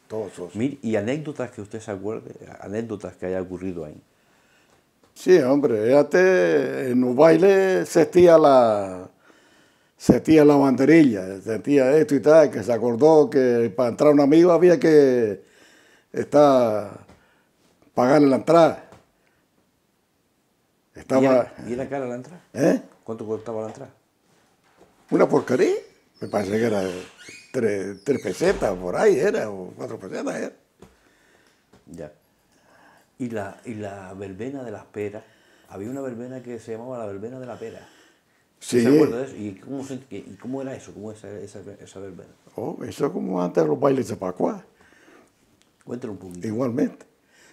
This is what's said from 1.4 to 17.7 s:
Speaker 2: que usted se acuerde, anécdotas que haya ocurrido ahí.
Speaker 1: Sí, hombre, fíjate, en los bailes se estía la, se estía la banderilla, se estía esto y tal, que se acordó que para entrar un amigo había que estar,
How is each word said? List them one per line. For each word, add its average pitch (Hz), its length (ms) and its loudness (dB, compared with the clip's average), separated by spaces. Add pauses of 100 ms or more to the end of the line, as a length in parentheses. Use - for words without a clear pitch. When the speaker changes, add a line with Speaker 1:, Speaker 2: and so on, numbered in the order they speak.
Speaker 2:
que - 100 -18
usted 104 180 -16
se 107 120 -12
acuerde, 104 420 -12 (260)
anécdotas 101 580 -10
que 92 100 -10
haya 92 120 -4
ocurrido 87 460 -10
ahí. 76 160 -18 (1120)
Speaker 1:
Sí, 185 260 4
hombre, 127 480 0
fíjate, 147 1040 2
en 123 100 0
los 127 140 -2
bailes 175 720 4
se 170 140 4
estía 170 340 6
la, 107 720 2 (840)
se - 180 2
estía 151 300 6
la 147 100 6
banderilla, 127 840 2
se 110 140 -6
estía 135 420 2
esto 147 180 0
y 127 60 0
tal, 156 280 6
que 110 140 -6
se 107 80 -2
acordó 123 580 4
que 120 460 2
para 123 140 0
entrar 147 240 4
un 143 80 4
amigo 165 300 6
había 165 280 4
que 127 640 4 (720)
estar, 123 920 2 (880)